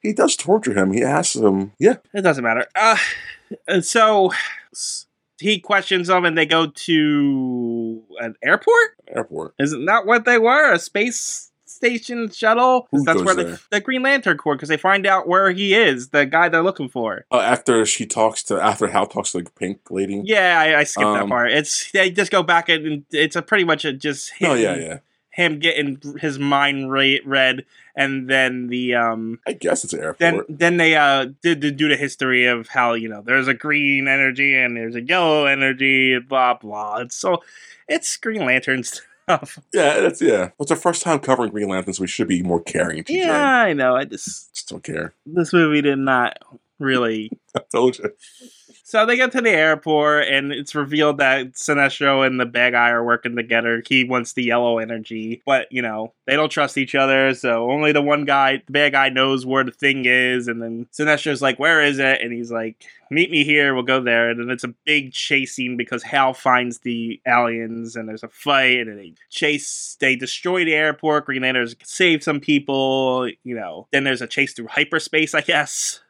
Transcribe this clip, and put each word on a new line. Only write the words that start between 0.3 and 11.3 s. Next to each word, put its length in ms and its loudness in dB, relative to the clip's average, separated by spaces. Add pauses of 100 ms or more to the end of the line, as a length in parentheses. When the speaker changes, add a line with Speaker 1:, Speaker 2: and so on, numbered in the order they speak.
Speaker 1:
torture 380 0
him. 180 2
He 100 2
asks 320 0
him, 440 2
yeah. 160 4 (180)
Speaker 2:
It 80 -4
doesn't 240 2
matter. 300 0
Uh, 240 4 (680)
and 160 0
so 500 4 (380)
s-, 360 -10 (340)
he 180 0
questions 500 0
them 180 4
and 100 2
they 80 4
go 220 2
to 1400 0 (180)
an 140 -8 (100)
airport? 460 4 (180)
Speaker 1:
Airport. 500 -8
Speaker 2:
Isn't 280 -2
that 180 2
what 220 2
they 120 4
were? 360 4
A 40 2
space 720 -6 (140)